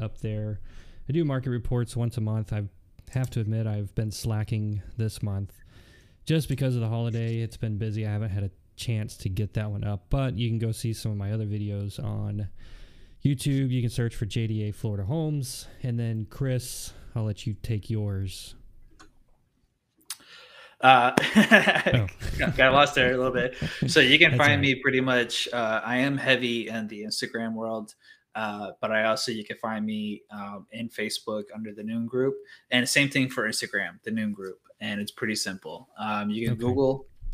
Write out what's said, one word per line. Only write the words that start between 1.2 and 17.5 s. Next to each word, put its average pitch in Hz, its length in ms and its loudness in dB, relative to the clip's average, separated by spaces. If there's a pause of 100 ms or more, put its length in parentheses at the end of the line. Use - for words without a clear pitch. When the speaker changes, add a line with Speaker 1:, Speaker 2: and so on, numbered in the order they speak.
Speaker 1:
market 135 260 0
reports 120 460 0
once 117 200 0
a 110 60 -2
month. 110 300 -2
I 104 100 -2 (480)
have 131 200 -2
to 120 100 -2
admit, 110 260 0
I've 104 280 -4
been 107 180 0
slacking 107 680 -2 (160)
this 110 260 -2
month 98 300 -4 (760)
just 156 220 2
because 127 280 0
of 120 40 0
the 113 80 0
holiday. 117 520 -2
It's 113 180 -6
been 107 200 -4
busy. 110 280 -2
I 104 60 -2
haven't 104 180 -2
had 98 140 -2
a 92 60 -4 (260)
chance 107 420 -4
to - 100 -4
get 95 260 -4
that 107 160 -2
one 101 140 -4
up, 101 260 -4
but 131 280 2
you 120 100 0
can 113 100 0
go 113 140 0
see 113 220 -4
some 110 180 -6
of 101 60 -4
my 101 140 -4
other 110 140 -2
videos 101 560 -4
on 104 460 -4 (760)
YouTube. 135 460 2
You 127 100 2
can 117 100 0
search 117 240 -2
for 113 120 -2
J 113 200 -2
D 107 220 -2
A 101 40 -4
Florida 101 320 -4
Homes, 151 640 -2 (160)
and 120 160 -2
then 113 320 -2
Chris, - 640 -4 (240)
I'll 110 80 0
let 107 240 -4
you 104 60 -2